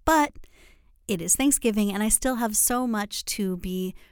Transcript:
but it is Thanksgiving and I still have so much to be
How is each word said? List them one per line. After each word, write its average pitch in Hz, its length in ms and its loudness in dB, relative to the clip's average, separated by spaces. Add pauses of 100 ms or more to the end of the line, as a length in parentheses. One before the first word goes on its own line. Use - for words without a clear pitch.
but 311 260 4 (800)
it 190 120 -2
is 180 140 0
Thanksgiving 220 580 2
and 202 80 -2
I 214 60 2
still 254 280 2
have 226 200 -2
so 247 320 0
much 214 380 -4
to 185 320 -2
be 185 360 -4 (180)